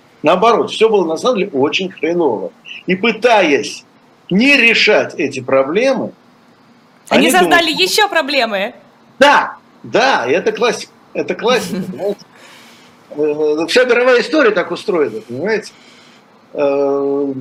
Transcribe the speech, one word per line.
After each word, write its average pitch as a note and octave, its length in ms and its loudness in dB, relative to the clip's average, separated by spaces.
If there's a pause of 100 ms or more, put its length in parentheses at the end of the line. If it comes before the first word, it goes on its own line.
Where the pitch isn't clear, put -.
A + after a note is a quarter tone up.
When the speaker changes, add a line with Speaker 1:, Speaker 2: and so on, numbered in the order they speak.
(220)
Speaker 1:
наоборот, F#3 480 2
всё - 180 2
было G#3 160 2
на D#3+ 140 -4
самом A3+ 200 0
деле - 140 -4
очень D3+ 380 -2
хреново. D3+ 600 -2 (360)
И F3 100 -2
пытаясь G3+ 880 0 (460)
не C4 260 4
решать G#3+ 640 2
эти C3+ 220 -6
проблемы, C3+ 720 0 (1000)
Speaker 2:
Они - 160 4
Speaker 1:
они - 40 4
Speaker 2:
создали F4 420 2
Speaker 1:
думают, C#4+ 80 -4
Speaker 2:
ещё F#4+ 280 0
проблемы. B3+ 640 -2 (460)
Speaker 1:
Да, C4+ 380 4 (260)
да, F#3+ 440 0
и B2+ 60 0
это F3+ 200 0
классика, G#3+ 400 -4 (220)
это E3+ 200 -4
классика, G3 520 -2
Speaker 2:
<laughs> F#3 40 -10
Speaker 1:
понимаете? F3+ 300 -6 (960)
Э, D3+ 520 0
вся B3 160 4
мировая B3 360 2
история C#4+ 320 2
так E3+ 180 -4
устроена, D3+ 500 -4
понимаете? D#3 520 -6 (840)
Э, C#3 880 -2